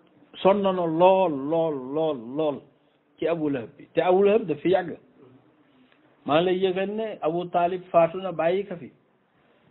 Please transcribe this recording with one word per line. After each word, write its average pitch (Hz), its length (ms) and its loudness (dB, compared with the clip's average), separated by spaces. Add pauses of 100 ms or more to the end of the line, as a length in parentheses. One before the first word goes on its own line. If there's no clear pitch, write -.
(420)
sonn 196 200 4
na 190 100 0
lool, 180 600 4
lool, 151 440 -2 (180)
lool, 156 240 -2 (200)
lool 147 240 -4 (560)
ci 160 100 -4
Abu 160 220 0
Lahab 123 280 -6
bi. - 160 -20
Te 160 80 2
Abu 185 220 4
Lahab 208 240 4
daf 143 120 -4
fi 170 100 -2
yàgg. 185 280 0 (1300)
Maa 147 160 2
lay 185 180 0
yëgal 190 360 -2
ne 220 260 -8
Abu 170 280 -2
Talib 175 420 -2
faatu 170 300 2
na, 185 100 -8
bàyyi 170 340 -2
ka 180 120 -12
fi. 135 120 -18 (800)